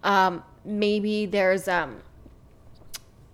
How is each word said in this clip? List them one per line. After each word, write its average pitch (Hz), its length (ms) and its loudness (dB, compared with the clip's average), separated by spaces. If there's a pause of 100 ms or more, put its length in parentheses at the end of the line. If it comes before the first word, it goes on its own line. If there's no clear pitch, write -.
um, 190 400 2 (220)
maybe 208 600 0
there's, 190 420 0
um, 156 340 -4 (1300)